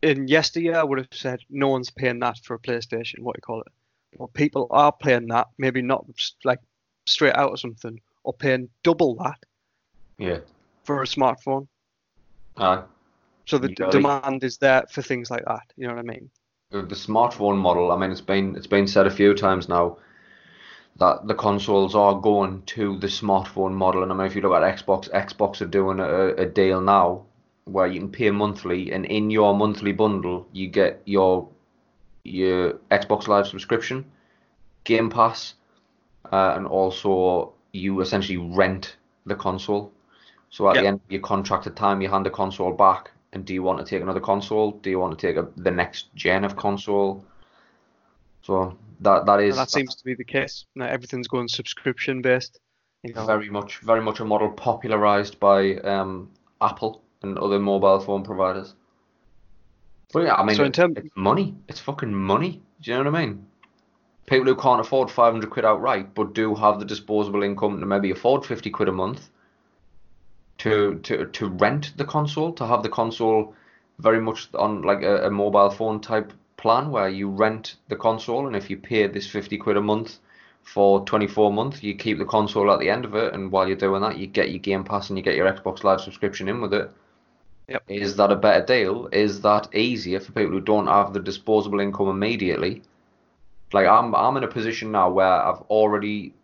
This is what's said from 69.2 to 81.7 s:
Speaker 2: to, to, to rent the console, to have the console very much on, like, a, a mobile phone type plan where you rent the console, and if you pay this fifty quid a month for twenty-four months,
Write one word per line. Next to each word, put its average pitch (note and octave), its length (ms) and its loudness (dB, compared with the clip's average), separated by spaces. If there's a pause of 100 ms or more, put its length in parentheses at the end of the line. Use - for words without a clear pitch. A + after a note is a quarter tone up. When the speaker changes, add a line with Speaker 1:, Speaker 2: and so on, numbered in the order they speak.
Speaker 2:
to, G#2 400 0
to, - 260 -4
to - 220 -8
rent G#2 500 0
the C#3+ 80 -2
console, D3+ 480 -2
to C3+ 120 -6
have A2+ 180 0
the - 60 -2
console A2+ 640 0 (440)
very A2+ 220 4
much A2 320 -6
on, G#2 300 -2
like, G2 200 0
a, G2 220 2
a G2+ 40 2
mobile G2+ 400 2
phone G#2+ 300 -4
type A2 320 -4 (260)
plan B2+ 340 0
where G2+ 180 0
you G2 200 -6
rent A2 460 -2 (120)
the - 80 -8
console, A#2+ 520 -2
and A#2 80 -6
if G2+ 140 -6
you F#2+ 80 -8
pay G#2+ 300 2
this G2 200 -6
fifty G#2 300 -8
quid G#2 200 0
a G#2 40 0
month G#2+ 360 -2 (460)
for G2 420 4
twenty-four G#2 460 2
months, A#2+ 300 -4